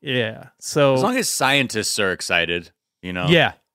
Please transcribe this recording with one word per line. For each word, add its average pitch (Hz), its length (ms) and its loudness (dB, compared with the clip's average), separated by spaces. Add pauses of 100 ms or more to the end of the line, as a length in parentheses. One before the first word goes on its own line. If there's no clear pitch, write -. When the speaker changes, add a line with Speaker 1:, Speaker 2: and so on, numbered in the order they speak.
Speaker 1:
Yeah. 123 460 -4 (120)
So 139 340 2
Speaker 2:
As 131 80 2
long 190 140 0
as 233 120 -2
scientists 131 720 0
are 98 140 0
excited, 85 580 -2 (320)
you 90 100 -8
know? 90 160 -4
Speaker 1:
Yeah. 156 240 4 (220)